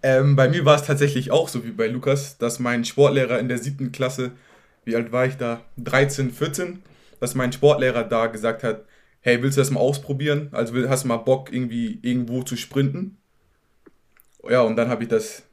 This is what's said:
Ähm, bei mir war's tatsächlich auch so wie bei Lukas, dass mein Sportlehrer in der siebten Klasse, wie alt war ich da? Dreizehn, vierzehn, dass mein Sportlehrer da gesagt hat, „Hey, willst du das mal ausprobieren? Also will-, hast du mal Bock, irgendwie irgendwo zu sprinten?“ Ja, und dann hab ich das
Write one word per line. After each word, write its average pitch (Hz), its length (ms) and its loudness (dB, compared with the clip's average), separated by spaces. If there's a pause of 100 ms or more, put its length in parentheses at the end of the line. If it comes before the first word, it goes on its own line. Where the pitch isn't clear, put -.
Ähm, 135 320 6
bei 131 140 6
mir 165 160 0
war's 147 200 6
tatsächlich 139 460 0
auch 160 180 2
so 117 160 -8
wie 117 60 -8
bei 110 160 -2
Lukas, 135 500 -2
dass 117 220 -4
mein 120 260 -2
Sportlehrer 127 540 2
in 123 100 -2
der 123 100 -2
siebten 135 340 -6
Klasse, 127 400 -4 (520)
wie 113 120 -2
alt 117 160 -4
war 127 140 2
ich 135 100 -4
da? 117 240 -4 (160)
Dreizehn, 131 560 0
vierzehn, 175 500 -6 (380)
dass 123 160 -4
mein 131 160 0
Sportlehrer 139 500 4
da 113 240 0
gesagt 110 380 -4
hat, 110 220 -4 (340)
„Hey, 120 200 2
willst 139 160 0
du 143 40 2
das 135 100 2
mal 131 80 -2
ausprobieren? 143 720 0
Also 117 240 -4
will-, 123 140 0
hast 131 160 0
du 127 40 -2
mal 117 100 0
Bock, 131 340 0
irgendwie 117 500 -4
irgendwo 123 400 -2
zu 123 140 -8
sprinten?“ 139 600 -4 (1300)
Ja, 123 140 4
und 113 120 2
dann 117 140 0
hab 117 120 -2
ich 117 60 -4
das 110 460 -2